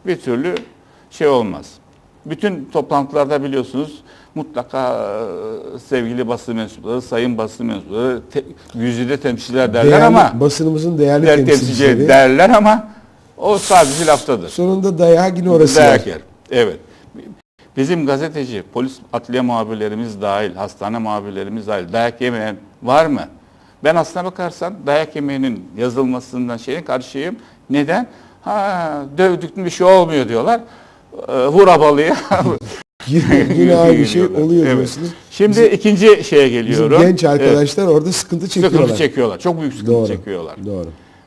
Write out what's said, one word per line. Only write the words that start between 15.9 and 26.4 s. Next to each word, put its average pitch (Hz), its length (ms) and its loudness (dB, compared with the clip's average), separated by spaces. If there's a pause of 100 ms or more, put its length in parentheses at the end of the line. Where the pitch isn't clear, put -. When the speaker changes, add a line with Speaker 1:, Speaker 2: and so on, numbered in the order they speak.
Speaker 2:
yer. 92 80 -8
Speaker 1:
yer. 76 80 -16 (280)
Evet. 110 260 0 (1000)
Bizim 147 300 -2
gazeteci, 139 560 -4 (100)
polis, 131 260 -6 (140)
adliye 123 300 -6
muhabirlerimiz 110 800 -6
dahil, 101 320 -4
hastane 101 440 -10
muhabirlerimiz 104 680 -8
dahil 98 260 -8
dayak 117 280 -4
yemeyen 110 360 -6 (260)
var 139 240 2
mı? 143 140 -4 (640)
Ben 160 120 2
aslına 175 280 -4
bakarsan 180 500 -10 (120)
dayak 151 300 -2
yemeğinin 135 480 -6 (140)
yazılmasından 123 800 -4